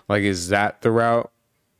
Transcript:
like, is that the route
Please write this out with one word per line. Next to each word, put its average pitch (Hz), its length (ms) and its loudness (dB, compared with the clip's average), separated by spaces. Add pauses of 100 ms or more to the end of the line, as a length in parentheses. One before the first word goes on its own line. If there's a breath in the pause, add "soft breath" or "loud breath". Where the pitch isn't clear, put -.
like, 101 140 0
is 92 260 -2
that 101 340 -2
the 117 80 2
route 117 400 0 (500)